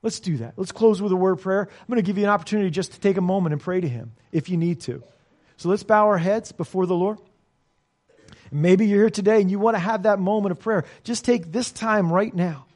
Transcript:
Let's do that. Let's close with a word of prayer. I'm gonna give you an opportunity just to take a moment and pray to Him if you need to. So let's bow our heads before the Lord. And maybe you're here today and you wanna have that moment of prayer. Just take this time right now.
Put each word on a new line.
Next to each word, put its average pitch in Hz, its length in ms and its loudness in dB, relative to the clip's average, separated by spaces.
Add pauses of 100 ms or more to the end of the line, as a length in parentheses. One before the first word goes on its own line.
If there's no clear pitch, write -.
Let's 220 180 -6
do 170 200 -4
that. 113 180 -10
Let's 190 160 -8
close 214 280 4
with 202 120 0
a - 20 2
word 185 220 2
of - 40 -14
prayer. 190 300 -2
I'm - 160 -20
gonna 240 140 0
give 190 160 -2
you 202 80 0
an 202 40 2
opportunity 208 400 0
just 175 220 -4
to - 80 -20
take 196 160 2
a 190 60 -2
moment 180 320 0
and 147 80 -6
pray 185 180 -4
to 143 80 -4
Him 117 240 -8 (220)
if 160 160 -2
you 180 80 -2
need 170 240 -2
to. 117 200 -10 (540)
So - 140 -6
let's 202 140 0
bow 214 240 4
our 208 100 2
heads 196 340 -2
before 185 360 -4
the 180 80 0
Lord. 196 240 -2 (1300)
And 147 100 -2
maybe 185 260 6
you're 202 140 4
here 220 80 4
today 214 300 2
and 190 100 2
you 196 100 -2
wanna 220 200 2
have 202 240 -2
that 208 160 2
moment 196 320 -2
of - 80 -6
prayer. 214 240 -2 (200)
Just 226 200 -6
take 175 300 -2
this 233 180 -4
time 214 400 0
right 202 240 0
now. 170 300 -4 (100)